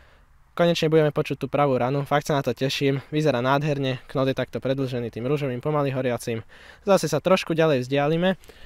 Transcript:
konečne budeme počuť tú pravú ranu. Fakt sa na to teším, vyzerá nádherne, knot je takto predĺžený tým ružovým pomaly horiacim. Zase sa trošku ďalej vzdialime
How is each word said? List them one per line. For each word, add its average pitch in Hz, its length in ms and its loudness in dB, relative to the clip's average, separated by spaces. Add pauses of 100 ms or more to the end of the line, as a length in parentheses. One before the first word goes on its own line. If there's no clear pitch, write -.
(580)
konečne 170 320 2
budeme 156 240 4
počuť 151 240 -2
tú - 80 -8
pravú 139 320 2
ranu. 135 240 0
Fakt 143 240 0
sa 156 80 -2
na 139 80 0
to 131 80 -2
teším, 135 480 0 (160)
vyzerá 143 320 0
nádherne, 139 640 0
knot 135 160 0
je 135 80 0
takto 123 240 -4
predĺžený 127 560 -4
tým 120 160 -4
ružovým 139 320 -2
pomaly 147 320 -2
horiacim. 123 480 -2 (400)
Zase 190 240 4
sa 147 160 0
trošku 180 320 2
ďalej 151 320 2
vzdialime 160 560 0 (240)